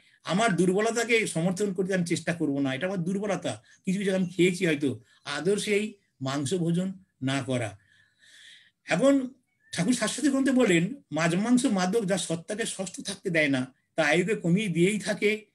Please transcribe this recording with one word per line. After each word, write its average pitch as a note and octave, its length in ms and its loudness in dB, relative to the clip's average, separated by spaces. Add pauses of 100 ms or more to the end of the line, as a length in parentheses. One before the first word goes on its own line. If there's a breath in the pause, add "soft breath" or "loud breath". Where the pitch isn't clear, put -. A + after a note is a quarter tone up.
(240 soft breath)
আমার G3 320 2
দুর্বলতাকে G#3+ 680 2
সমর্থন F#3 460 -2
করতে F#3+ 220 -2
আমি F3+ 100 0
চেষ্টা E3+ 280 -2
করব C#3+ 260 -2
না, C3+ 160 0
এটা D#3+ 120 -4
আমার F#3+ 180 -2
দুর্বলতা, F#3 580 -2 (220 soft breath)
কিছু F#3+ 140 0
কিছু F#3+ 160 0
আমি F#3 120 0
খেয়েছি F3+ 400 2
হয়তো।" C#3+ 340 0 (240 soft breath)
আদর্শ E3+ 440 -2
এই G#3 260 -2 (260)
মাংস C3+ 340 -4
ভোজন F3+ 380 0 (300)
না C3+ 200 0
করা। A#2 360 -4 (1120 soft breath)
এখন B3+ 420 2 (420)
ঠাকুর G3+ 220 0
শাশ্বতী A#3 340 -2
গ্রন্থে C4+ 240 0
বলেন, G3+ 420 2 (180)
"মাছ E3 220 2
মাংস A#3+ 300 2
মাদক G3 420 0
যা F#3 120 0
সত্তাকে G#3 480 -6
সুস্থ - 340 -10
থাকতে G3 300 -8
দেয় D#3 180 2
না, C3 260 -2 (200)
তা D#3+ 80 2
আয়ুকে F3 320 2
কমিয়ে G3+ 340 0
দিয়েই F3 300 2
থাকে G#3+ 560 -2